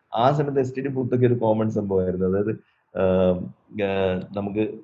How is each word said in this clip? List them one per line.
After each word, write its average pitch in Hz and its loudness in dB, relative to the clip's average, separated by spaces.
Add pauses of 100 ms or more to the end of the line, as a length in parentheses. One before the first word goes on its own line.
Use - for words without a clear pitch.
(160)
ആ 120 4
സമയത്ത് 143 0
എസ് 131 -2
ടി 131 -4
ഡി 135 -4
ബൂത്ത് 131 -2
ഒക്കെ 123 4
ഒരു 120 2
കോമൺ 110 2
സംഭവമായിരുന്നു. 95 -2
അതായത്, 101 0 (460)
ആം, 92 2 (300)
ആ, 95 0 (140)
നമുക്ക് 101 -4